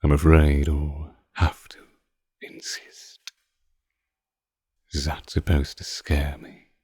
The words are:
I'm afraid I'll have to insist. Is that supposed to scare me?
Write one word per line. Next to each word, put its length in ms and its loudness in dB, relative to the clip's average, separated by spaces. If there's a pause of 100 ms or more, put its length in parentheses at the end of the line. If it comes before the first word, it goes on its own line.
I'm 100 2
afraid 560 6
I'll 460 -4 (200)
have 340 -4
to 100 -20 (640)
insist. 800 -18 (1700)
Is 140 -6
that 240 -10
supposed 480 -2
to 60 -18
scare 540 -4
me? 300 -20 (160)